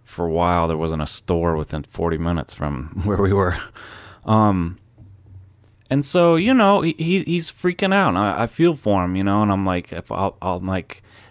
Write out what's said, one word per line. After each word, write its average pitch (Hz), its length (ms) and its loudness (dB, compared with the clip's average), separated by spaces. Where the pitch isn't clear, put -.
for - 240 -6
a 82 40 -2
while 87 360 2
there 82 100 0
wasn't 80 260 -4
a 76 40 -4
store 85 480 -2
within 78 300 -6
forty 82 340 -4
minutes 82 360 -4
from 73 340 -6
<laughs> 90 160 -8
where 101 140 0
we 98 140 2
were. 90 240 2
Um, 101 520 2
and 139 160 0
so, 170 300 4
you 196 180 2
know, 208 280 6
he, 165 180 0
he, 175 220 0
he's 170 320 -2
freaking 185 420 -2
out, 190 140 2
and 90 100 0
I, 98 240 0
I 117 40 -2
feel 165 280 2
for 101 300 0
him, 90 100 -2
you 95 80 0
know, 101 200 2
and 104 100 2
I'm 98 120 0
like, 90 280 -4
if 85 180 -10
I'll, 95 320 -4
I'll, 90 160 -2
like, 92 460 -6